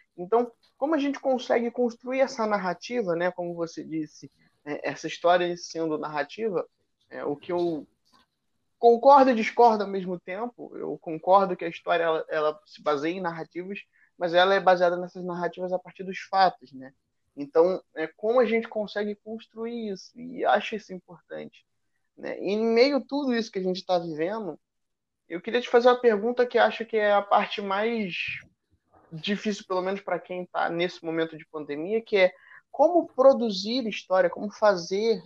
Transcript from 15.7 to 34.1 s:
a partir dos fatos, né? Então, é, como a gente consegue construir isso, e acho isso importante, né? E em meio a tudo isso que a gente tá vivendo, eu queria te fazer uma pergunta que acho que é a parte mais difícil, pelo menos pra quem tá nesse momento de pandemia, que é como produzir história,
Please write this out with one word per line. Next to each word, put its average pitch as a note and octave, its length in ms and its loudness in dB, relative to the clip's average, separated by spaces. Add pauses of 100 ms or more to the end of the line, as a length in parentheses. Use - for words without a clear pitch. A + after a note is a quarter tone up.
a F3+ 60 -2
partir F3 240 -18
dos F#3 160 -10
fatos, F#3+ 540 0
né? C3 200 -18 (420)
Então, D#3+ 460 2 (120)
é, D#3+ 140 -6
como A3+ 320 0
a A#3+ 60 4
gente A3+ 220 -2
consegue G#3 480 -6
construir A3+ 720 -12
isso, - 280 -14
e E3 280 -10
acho - 300 0
isso G3 180 -14
importante, D#3+ 720 -16 (520)
né? - 220 -10
E E3 120 -4
em G#3+ 140 0
meio A#3+ 320 4
a A#3+ 40 -2
tudo C4+ 340 -4
isso A3 160 -4
que G3 80 -8
a F#3 40 -4
gente F#3 220 -4
tá F3+ 140 0
vivendo, E3+ 580 -6 (720)
eu F3 140 -10
queria A#3 180 -2
te A#3+ 100 -6
fazer B3 200 6
uma B3 100 4
pergunta A#3+ 460 2
que A#3+ 120 -2
acho A3 280 2
que - 100 -6
é G#3 160 2
a G3+ 100 4
parte G3+ 400 0
mais G3+ 540 -2 (960)
difícil, G3 560 -4
pelo F#3 140 0
menos G3 200 -4
pra F3+ 180 -4
quem F3+ 260 -10
tá - 240 -2
nesse E3+ 340 -4
momento E3 340 -4
de D#3 100 -20
pandemia, D#3 540 -6
que A3 140 -4
é F#3 160 4 (400)
como E4 360 2
produzir A#3 800 2
história, F#3 420 0